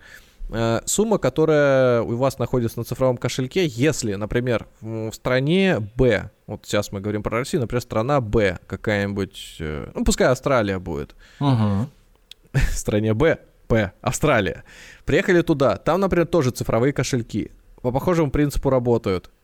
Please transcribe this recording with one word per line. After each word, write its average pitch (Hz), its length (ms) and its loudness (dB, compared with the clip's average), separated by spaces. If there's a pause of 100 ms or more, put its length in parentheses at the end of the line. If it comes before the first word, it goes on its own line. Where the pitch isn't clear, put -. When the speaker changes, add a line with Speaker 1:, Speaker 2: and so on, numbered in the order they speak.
(540)
Speaker 1:
э, 113 320 0
сумма, 214 320 0
которая 139 840 2
у 107 160 -4
вас 131 200 0
находится 120 420 -2
на 117 40 -6
цифровом 127 320 0
кошельке, 131 500 -4
если, 120 500 -2
например, 117 500 -2 (160)
в, 110 300 -8
в - 40 -10
стране 147 640 0 (160)
Б, 104 340 2 (180)
вот - 180 -12
сейчас - 260 -2
мы 101 80 -8
говорим 104 240 -4
про 110 140 -2
Россию, 123 240 -2
например, 120 200 -2
страна 127 380 0
Б 104 380 2 (100)
какая-нибудь, 101 920 -4
э, 76 340 -8
ну, 240 80 -4
пускай 208 240 2
Австралия 123 520 0
будет. 80 360 -8 (240)
Speaker 2:
Мгм. 110 480 2 (640)
Speaker 1:
<laughs> - 20 -
В - 240 2
стране 110 360 0
Б, 139 240 2 (300)
П, 110 240 2 (100)
Австралия. 117 640 0 (400)
Приехали 170 360 4
туда, 139 360 2
там, 170 240 0
например, 180 260 2
тоже 139 240 2
цифровые 120 400 0
кошельки. 120 600 -4 (300)
По 127 120 -2
похожему 165 360 0
принципу 147 400 0
работают. 117 600 0 (120)